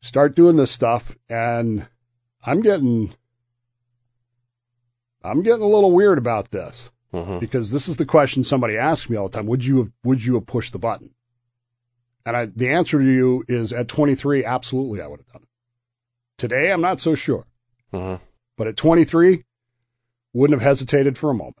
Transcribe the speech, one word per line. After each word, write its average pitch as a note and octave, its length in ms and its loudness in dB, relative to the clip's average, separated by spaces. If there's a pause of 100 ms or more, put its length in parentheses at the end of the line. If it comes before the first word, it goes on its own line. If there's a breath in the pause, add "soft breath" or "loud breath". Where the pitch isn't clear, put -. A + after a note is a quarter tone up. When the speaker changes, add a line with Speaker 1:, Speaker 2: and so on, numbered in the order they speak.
Speaker 1:
Start C#3+ 340 2
doing E3+ 200 8
this C3+ 140 4
stuff, A#2 460 -2 (120)
and A#2 580 -2 (580)
I'm D3 160 0
getting, C3 520 0 (2000)
I'm A#2 180 -2
getting A3+ 200 2
a G#3 60 0
little G3+ 240 4
weird F#3+ 260 6
about A2+ 320 -4
this, - 420 -10 (200)
Speaker 2:
Mm-hmm. F2+ 260 -6
Speaker 1:
because A2 320 -4
this C3+ 180 -4
is D3+ 80 -6
the D3 100 -2
question C#3 380 2
somebody A#2+ 320 -2
asks D3 320 -2
me A#2 80 -4
all G2 120 -6
the - 100 -10
time, G#2 80 -6
"Would A#2+ 180 -2
you C3+ 140 2
have, A2+ 140 -2 (120)
would B2 180 0
you B2 120 -2
have A2 120 -2
pushed - 260 -6
the G2 60 -10
button?" G#2 360 -8 (1120)
And A#2 100 -4
I, A#2+ 100 -2
the A2+ 240 -4
answer D#3+ 280 0
to C3+ 60 4
you B2+ 440 2
is, A#2 240 -2
at A#2+ 160 -6
twenty-three, C#3+ 560 0
absolutely B2 560 -6
I D2+ 80 -12
would D2 120 -18
have - 120 -20
done - 100 -20
it. - 60 -20 (880)
Today, B2+ 340 -2
I'm F3 120 0
not F3 180 -2
so D#3+ 140 0
sure. B2+ 320 -4 (460)
Speaker 2:
Mm-hmm. F#2 300 -8 (340)
Speaker 1:
But A2 120 -4
at G#2+ 80 -8
twenty-three, E3 680 2 (880)
wouldn't C#3 260 2
have A2 60 0
hesitated C#3 520 0
for D3+ 120 -2
a C3 40 0
moment. D2+ 260 -10